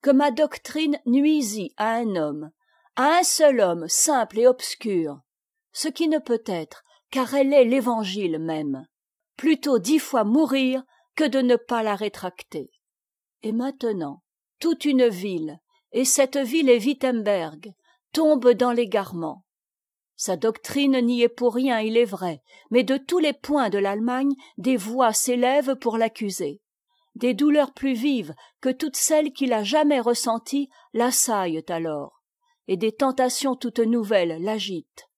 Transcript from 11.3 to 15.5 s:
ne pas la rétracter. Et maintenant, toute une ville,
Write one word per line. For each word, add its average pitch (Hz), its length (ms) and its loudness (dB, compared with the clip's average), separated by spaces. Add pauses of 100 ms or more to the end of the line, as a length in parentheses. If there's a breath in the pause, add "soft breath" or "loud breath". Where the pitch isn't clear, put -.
ne 247 160 4
pas 233 260 -4
la 208 140 -2
rétracter. 185 760 -10 (720)
Et 220 100 -4
maintenant, 226 680 -4 (420)
toute 330 220 0
une 254 220 4
ville, 175 520 -6 (320)